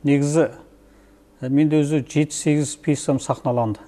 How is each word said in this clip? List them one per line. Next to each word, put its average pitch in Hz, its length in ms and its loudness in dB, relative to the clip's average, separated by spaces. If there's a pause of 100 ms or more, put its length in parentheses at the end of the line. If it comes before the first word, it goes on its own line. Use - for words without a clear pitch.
Негізі, 143 460 2 (920)
ә, 127 80 -6
менде 151 340 2
өзі 147 180 0
жеті-сегіз 147 800 -2
пьесам 139 380 -2
сахналанды 120 580 -2 (100)